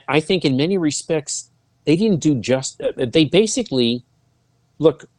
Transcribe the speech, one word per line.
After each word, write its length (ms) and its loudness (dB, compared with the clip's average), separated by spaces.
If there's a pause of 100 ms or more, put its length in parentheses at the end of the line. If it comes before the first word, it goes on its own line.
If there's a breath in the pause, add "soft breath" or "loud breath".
I 140 2
think 220 -2
in 140 0
many 220 0
respects 720 -6 (340)
they 100 4
didn't 260 2
do 120 2
just-, 480 -4
uh, 240 -4
they 200 2
basically, 800 0 (760)
"Look, 260 2 (140)